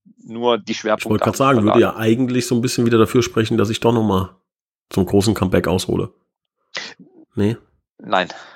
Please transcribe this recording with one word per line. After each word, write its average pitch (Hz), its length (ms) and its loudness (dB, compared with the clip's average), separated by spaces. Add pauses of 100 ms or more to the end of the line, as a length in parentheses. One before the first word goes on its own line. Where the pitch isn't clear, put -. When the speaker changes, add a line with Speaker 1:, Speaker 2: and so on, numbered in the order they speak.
(240)
Speaker 1:
nur 117 360 -2
die 101 160 -8
Schwerpunkte 107 320 -4
Speaker 2:
Ich - 20 -2
wollte 104 140 0
grad - 60 0
Speaker 1:
haben 107 40 -2
sich - 60 -10
Speaker 2:
sagen, 135 260 2
würde 95 140 4
ja 98 140 4
Speaker 1:
verlagert. 110 180 0
Speaker 2:
eigentlich 123 340 0
so - 80 -4
ein 120 80 2
bisschen 127 240 0
wieder 113 140 4
dafür 117 240 2
sprechen, 113 340 -2
dass 107 140 2
ich 107 80 -6
doch 117 120 2
noch 117 120 2
mal 95 320 -2 (560)
zum 92 160 0
großen 101 260 2
Comeback 90 340 0
aushole. 92 460 -2 (1200)
Nee? 104 240 0 (460)
Speaker 1:
Nein, 92 260 -2 (260)